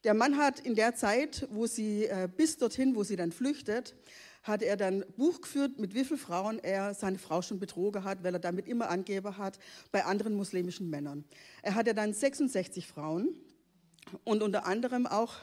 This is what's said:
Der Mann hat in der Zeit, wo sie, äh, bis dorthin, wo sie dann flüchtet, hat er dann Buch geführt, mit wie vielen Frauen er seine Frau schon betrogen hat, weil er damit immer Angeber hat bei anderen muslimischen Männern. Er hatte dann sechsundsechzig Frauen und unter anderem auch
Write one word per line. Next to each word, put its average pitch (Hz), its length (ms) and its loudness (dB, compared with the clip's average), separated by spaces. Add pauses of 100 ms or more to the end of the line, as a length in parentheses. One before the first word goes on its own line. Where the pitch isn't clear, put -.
Der 208 100 6
Mann 254 240 6
hat 285 220 4
in 233 160 0
der 226 180 4
Zeit, 247 560 0
wo 214 160 -2
sie, 214 400 0
äh, 185 280 0
bis 311 220 4
dorthin, 254 400 2
wo 208 80 0
sie 202 120 -2
dann 170 160 -2
flüchtet, 247 640 -2 (460)
hat 214 200 0
er 202 160 2
dann 190 260 0 (140)
Buch 330 240 2
geführt, 277 360 -2
mit 196 160 -4
wie 254 80 0
vielen 269 160 -2
Frauen 196 420 -2
er 196 340 -2
seine 190 240 -2
Frau 170 240 -2
schon 190 160 -6
betrogen 190 460 -4
hat, 190 200 -6
weil 180 80 0
er 180 80 -2
damit 180 260 -4
immer 233 220 -2
Angeber 190 480 -4
hat 196 220 -6 (340)
bei 196 140 2
anderen 208 280 2
muslimischen 185 540 -2
Männern. 147 380 -6 (340)
Er 196 140 -2
hatte 226 180 2
dann 214 220 0
sechsundsechzig 254 720 0
Frauen 160 420 -2 (960)
und 214 180 2
unter 208 220 2
anderem 240 420 2
auch 220 360 2